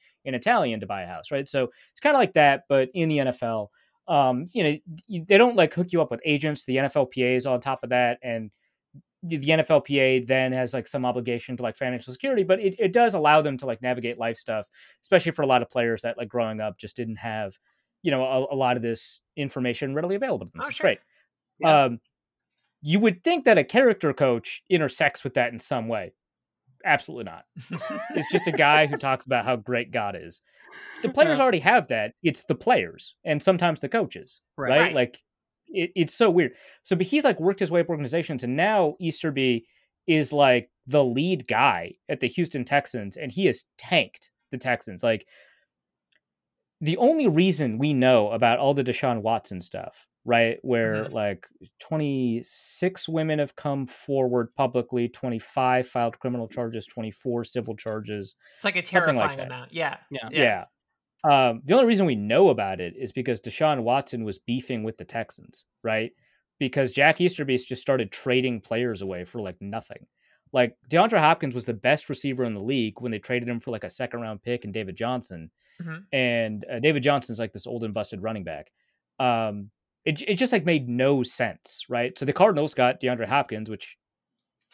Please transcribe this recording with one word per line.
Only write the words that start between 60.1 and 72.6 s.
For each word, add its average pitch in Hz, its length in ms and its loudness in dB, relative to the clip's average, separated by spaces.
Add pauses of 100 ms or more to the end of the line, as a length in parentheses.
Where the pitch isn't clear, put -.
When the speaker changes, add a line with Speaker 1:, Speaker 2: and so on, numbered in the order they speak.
Speaker 3:
Yeah. 123 200 -10
Speaker 1:
Yeah. 117 340 0 (600)
Um, 131 380 4
the 143 80 0
only 247 140 6
reason 208 180 4
we 143 120 2
know 120 340 4
about 98 320 -2
it 87 160 -8
is 127 120 -10
because 120 300 -4
Deshaun 143 420 -2
Watson 120 420 -2
was 104 140 -8
beefing 123 440 -6
with 110 160 -8
the - 80 -16
Texans, - 580 -12 (180)
right? 110 300 -2 (460)
Because 131 340 -2
Jack 147 260 4
Easterby's 139 460 0
just 123 160 -10
started 127 320 -2
trading 127 480 -2
players 113 400 -4
away 92 240 -8
for, 117 160 -12
like, 92 180 -10
nothing. - 480 -12 (460)
Like, 123 240 2 (140)
DeAndre 202 280 2
Hopkins 156 360 2
was 120 100 -8
the 120 80 -4
best 127 380 -2
receiver 131 340 -4
in 113 80 -4
the 104 80 -8